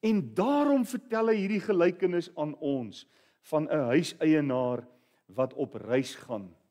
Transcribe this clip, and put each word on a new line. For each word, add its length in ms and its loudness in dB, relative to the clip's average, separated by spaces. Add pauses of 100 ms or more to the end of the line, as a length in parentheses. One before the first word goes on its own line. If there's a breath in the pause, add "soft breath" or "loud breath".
En 340 0
daarom 500 2
vertel 420 -2
hy 100 4
hierdie 240 0
gelykenis 760 2
aan 180 -4
ons 520 -6 (440 soft breath)
van 180 0
'n 220 0
huiseienaar 960 0 (400 soft breath)
wat 280 -4
op 200 -6
reis 400 -2
gaan 400 -12 (160)